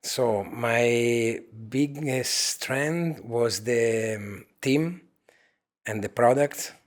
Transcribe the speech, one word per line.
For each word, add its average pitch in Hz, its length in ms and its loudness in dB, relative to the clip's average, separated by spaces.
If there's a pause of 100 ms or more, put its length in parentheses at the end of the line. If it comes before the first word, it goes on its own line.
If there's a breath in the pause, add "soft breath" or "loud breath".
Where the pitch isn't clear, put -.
So 110 420 0
my 117 960 2 (280)
biggest 139 640 -2
strength 151 920 -2
was 117 400 0
the, 113 520 2
um, 101 300 -10 (140)
team 160 420 0 (840 soft breath)
and 107 180 -4
the 104 60 -4
product 127 640 2 (140)